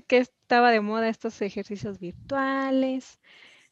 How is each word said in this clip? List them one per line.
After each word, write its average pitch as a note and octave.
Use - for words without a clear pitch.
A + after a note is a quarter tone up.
Que B3
estaba B3
de G#3+
moda A3
estos A3+
ejercicios G3+
virtuales, C4